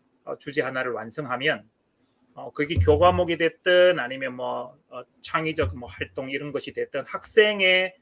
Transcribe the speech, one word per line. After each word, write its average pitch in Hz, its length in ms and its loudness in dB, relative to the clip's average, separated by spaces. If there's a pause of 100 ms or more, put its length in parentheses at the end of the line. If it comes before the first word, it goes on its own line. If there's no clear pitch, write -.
(260)
어, 143 120 -10
주제 143 240 -6
하나를 131 300 -4
완성하면, 120 760 -6 (680)
어, 131 180 -16
그게 151 220 -4
교과목이 170 640 4
됐든 180 640 4
아니면 131 360 -6
뭐, 123 420 -6 (120)
어, 127 120 -14 (200)
창의적 156 560 -2
뭐, 120 120 -14
활동 - 400 -8
이런 139 220 -8
것이 135 220 -6
됐든 120 340 -6
학생의 190 960 2